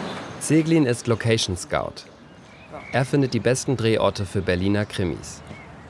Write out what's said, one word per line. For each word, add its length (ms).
Zeglin 480
ist 180
Location 500
Scout. 500
Er 140
findet 300
die 40
besten 380
Drehorte 480
für 160
Berliner 440
Krimis. 580